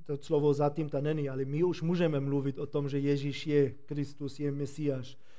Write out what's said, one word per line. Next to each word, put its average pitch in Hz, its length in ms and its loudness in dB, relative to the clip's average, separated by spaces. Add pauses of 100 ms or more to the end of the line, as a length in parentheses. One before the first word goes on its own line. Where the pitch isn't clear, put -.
to 147 120 -4
slovo 147 380 4
zatím 147 340 2
ta 139 120 -2
není, 151 280 0
ale 135 160 -2
my 147 200 0
už 180 180 0
můžeme 165 380 4
mluvit 139 380 0
o 143 80 -4
tom, 143 220 -2
že 139 100 -2
Ježíš 143 480 0
je 143 240 4
Kristus, 143 720 -6
je 143 120 -2
Mesiáš. 139 640 -4 (200)